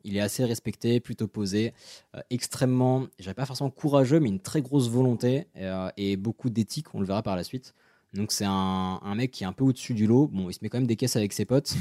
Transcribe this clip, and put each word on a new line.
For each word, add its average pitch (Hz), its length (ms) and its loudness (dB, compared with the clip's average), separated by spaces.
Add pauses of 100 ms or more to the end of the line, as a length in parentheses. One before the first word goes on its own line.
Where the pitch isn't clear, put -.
Il 101 120 -4
est 101 40 2
assez 104 240 0
respecté, 117 560 0
plutôt 113 260 -4
posé, 107 460 -2 (420)
euh, - 60 -12 (100)
extrêmement, 127 760 2 (120)
je 92 60 -16
dirais 95 100 -8
pas 127 120 -4
forcément 135 240 -4
courageux, 143 500 4
mais 135 80 4
une 95 120 0
très - 220 -2
grosse 127 260 2
volonté, 123 580 2 (100)
euh, 92 400 -4
et 98 200 0
beaucoup 110 340 -4
d'éthique, 110 440 -4
on 107 60 -6
le 98 60 0
verra 98 180 0
par 98 100 -2
la 90 80 -2
suite. - 320 -12 (400)
Donc 104 180 -4
c'est - 140 -2
un, 95 560 0
un 101 140 -6
mec 127 160 -2
qui - 100 -10
est 98 40 -4
un 90 60 -4
peu 131 120 -2
au-dessus 131 300 0
du 107 120 4
lot. 131 220 6
Bon, 92 200 -4
il 92 60 -8
se - 80 -14
met 107 60 -8
quand - 100 -4
même 131 80 0
des 113 100 0
caisses 127 200 -2
avec 104 160 0
ses 107 120 -4
potes, 135 360 2